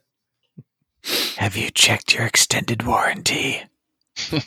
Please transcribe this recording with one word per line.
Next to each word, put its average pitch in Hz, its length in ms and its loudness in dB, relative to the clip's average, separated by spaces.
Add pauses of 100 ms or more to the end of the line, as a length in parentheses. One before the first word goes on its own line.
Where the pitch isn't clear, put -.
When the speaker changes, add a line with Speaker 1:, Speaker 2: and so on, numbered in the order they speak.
(1400)
Speaker 1:
Have 104 200 -2
you 107 140 -2
checked - 440 2
your 117 120 0
extended - 600 0
warranty? - 720 0 (680)
Speaker 2:
<laughs> 156 160 0